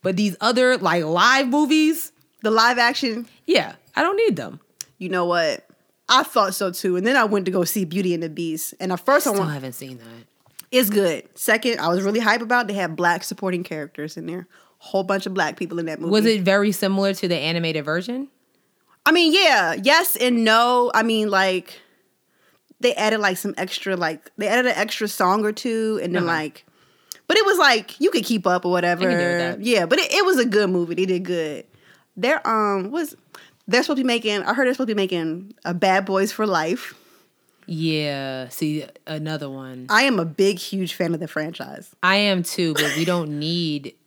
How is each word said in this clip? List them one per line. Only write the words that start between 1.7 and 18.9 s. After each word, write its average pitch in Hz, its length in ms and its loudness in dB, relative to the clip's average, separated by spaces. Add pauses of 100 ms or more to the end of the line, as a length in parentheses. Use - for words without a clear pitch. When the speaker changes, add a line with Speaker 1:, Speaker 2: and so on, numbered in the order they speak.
Speaker 2:
The 214 80 2
live 233 260 4
action? 240 480 0 (220)
Speaker 1:
Yeah, 196 280 0 (200)
I 277 80 2
don't 392 140 0
need 415 180 2
them. 120 240 -10 (400)
Speaker 2:
You 185 100 -8
know 180 160 0
what? 170 400 0 (440)
I 254 140 6
thought 190 300 2
so 190 180 -2
too. 180 260 -2
And 190 100 0
then 262 80 2
I 247 80 4
went 202 220 0
to 185 60 -2
go 180 120 0
see 185 220 -2
Beauty 180 280 -2
and 165 80 -4
the 165 80 -6
Beast. 156 520 -8
And 185 100 -4
at 175 80 -2
first 285 260 2
I 254 60 0
Speaker 1:
Still 202 120 2
Speaker 2:
went, 151 100 -4
Speaker 1:
haven't 131 200 -10
seen 131 260 -14
that. 113 260 -20 (440)
Speaker 2:
it's 247 220 4
good. 190 320 2 (120)
Second, 226 440 0
I 160 80 0
was 185 160 0
really 208 160 0
hype 226 220 2
about 240 240 0
it. - 20 -8
They 208 80 -6
had 170 220 -4
black 170 260 0
supporting 180 400 -4
characters 156 540 -10
in 165 100 -12
there. 175 200 -10 (320)
Whole 196 240 -2
bunch 196 220 -2
of 196 80 -6
black 175 240 -2
people 170 220 -6
in 165 80 -4
that 156 120 -8
movie. 170 120 -2
Speaker 1:
Was 214 160 4
it 220 140 2
very 202 300 4
similar 196 440 0
to 190 120 -6
the 175 80 0
animated 160 480 -2
version? 180 440 -4 (760)